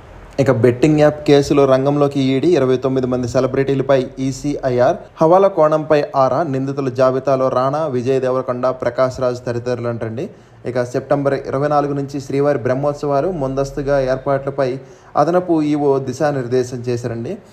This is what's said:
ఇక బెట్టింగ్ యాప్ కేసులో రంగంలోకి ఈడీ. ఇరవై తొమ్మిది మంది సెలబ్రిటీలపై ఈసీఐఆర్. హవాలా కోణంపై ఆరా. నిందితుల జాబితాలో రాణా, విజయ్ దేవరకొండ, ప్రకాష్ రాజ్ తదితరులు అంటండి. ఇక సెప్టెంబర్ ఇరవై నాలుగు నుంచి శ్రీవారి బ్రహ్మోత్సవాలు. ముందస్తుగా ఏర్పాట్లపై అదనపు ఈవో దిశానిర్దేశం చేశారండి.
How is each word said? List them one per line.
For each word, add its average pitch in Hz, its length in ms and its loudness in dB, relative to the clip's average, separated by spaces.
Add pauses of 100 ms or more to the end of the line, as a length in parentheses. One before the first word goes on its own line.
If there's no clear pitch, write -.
(400)
ఇక 135 120 2
బెట్టింగ్ 127 480 4
యాప్ 151 280 2
కేసులో 143 380 6
రంగంలోకి 143 540 2
ఈడీ. 135 280 0
ఇరవై 131 300 2
తొమ్మిది 131 300 -2
మంది 127 200 -2
సెలబ్రిటీలపై 131 800 0 (120)
ఈసీఐఆర్. 135 800 0 (240)
హవాలా 185 260 6
కోణంపై 156 560 2 (120)
ఆరా. 131 280 2
నిందితుల 135 460 -4
జాబితాలో 131 580 2
రాణా, 135 380 0
విజయ్ 131 360 -2
దేవరకొండ, 127 460 -2
ప్రకాష్ 127 540 -2
రాజ్ 123 260 -2
తదితరులు 120 400 -4
అంటండి. 117 420 -6 (360)
ఇక 123 180 -2
సెప్టెంబర్ 139 500 -2
ఇరవై 139 340 -4
నాలుగు 143 260 0
నుంచి 139 280 -6
శ్రీవారి 139 360 0
బ్రహ్మోత్సవాలు. 143 760 -2
ముందస్తుగా 139 680 -2
ఏర్పాట్లపై 135 800 -2 (400)
అదనపు 170 440 2
ఈవో 147 380 2
దిశానిర్దేశం 127 800 -2
చేశారండి. 120 600 -6 (160)